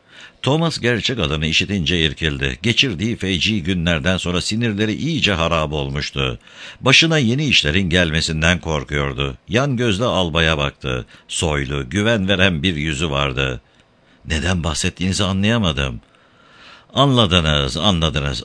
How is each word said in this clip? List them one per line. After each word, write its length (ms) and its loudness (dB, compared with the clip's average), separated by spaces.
Thomas 360 0
gerçek 400 0
adını 280 0
işitince 580 0
irkildi. 580 -2
Geçirdiği 540 0
feci 460 0
günlerden 540 0
sonra 240 -2
sinirleri 540 0
iyice 380 0
harap 400 0
olmuştu. 680 -4
Başına 380 4
yeni 280 2
işlerin 440 2
gelmesinden 680 2
korkuyordu. 760 -4
Yan 280 0
gözle 280 0
albaya 540 2
baktı. 480 -4
Soylu, 640 -2
güven 380 0
veren 340 2
bir 140 0
yüzü 340 -2
vardı. 500 -2
"Neden 400 -2
bahsettiğinizi 600 -2
anlayamadım." 760 0
"Anladınız, 840 4
anladınız. 680 0